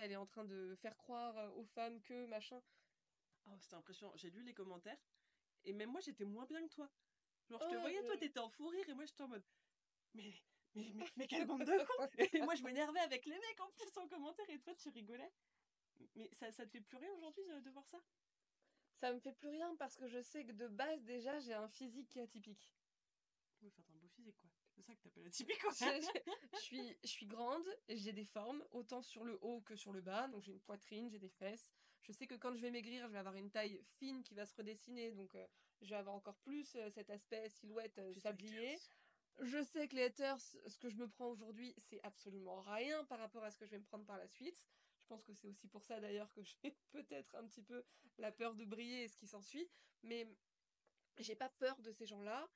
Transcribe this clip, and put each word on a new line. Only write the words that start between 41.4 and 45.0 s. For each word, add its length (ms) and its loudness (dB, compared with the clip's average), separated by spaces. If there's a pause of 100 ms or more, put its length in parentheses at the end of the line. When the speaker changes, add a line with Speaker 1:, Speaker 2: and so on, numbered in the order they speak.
Speaker 1:
c'est 260 -10
absolument 580 -4
rien 440 4
par 140 -4
rapport 240 -4
à 80 -2
ce 60 -10
que 80 -10
je 60 -12
vais 80 -4
me 60 -10
prendre 200 -6
par 120 -4
la 100 -6
suite. 360 -6 (360)
Je 80 -20